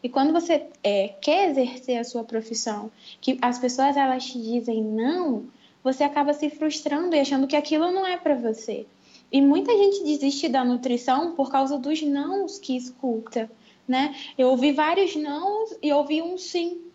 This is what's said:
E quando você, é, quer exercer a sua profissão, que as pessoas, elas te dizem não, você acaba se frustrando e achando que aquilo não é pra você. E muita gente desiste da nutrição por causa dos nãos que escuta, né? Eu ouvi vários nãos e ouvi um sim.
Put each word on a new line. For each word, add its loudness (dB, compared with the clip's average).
E -6
quando 2
você, 2
é, 0
quer 2
exercer -2
a -4
sua -6
profissão, -6
que 0
as 0
pessoas, 2
elas 0
te -10
dizem -2
não, -2
você 0
acaba 2
se -2
frustrando -2
e 6
achando 2
que 0
aquilo 2
não 0
é -2
pra 0
você. -6
E 4
muita 6
gente 4
desiste 0
da 2
nutrição 0
por 0
causa 0
dos -2
nãos -2
que -4
escuta, -4
né? 0
Eu 6
ouvi 4
vários 2
nãos -4
e 0
ouvi 2
um -6
sim. -4